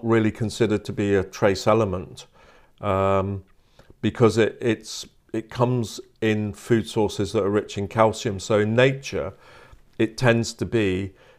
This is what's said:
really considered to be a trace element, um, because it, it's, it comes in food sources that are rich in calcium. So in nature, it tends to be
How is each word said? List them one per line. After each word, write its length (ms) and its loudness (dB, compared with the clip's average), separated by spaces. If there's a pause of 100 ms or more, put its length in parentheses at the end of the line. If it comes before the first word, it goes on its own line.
really 260 2
considered 540 -2
to 80 -8
be 220 0
a 80 4
trace 440 0
element, 600 0 (540)
um, 600 0 (580)
because 360 2
it, 240 2
it's, 440 -4 (280)
it 160 -8
comes 500 -2 (220)
in 320 0
food 340 0
sources 460 -2
that 100 0
are 60 -2
rich 280 -2
in 100 -4
calcium. 520 0
So 200 0
in 160 0
nature, 580 0 (640)
it 200 0
tends 360 2
to 120 -6
be 480 -2 (240)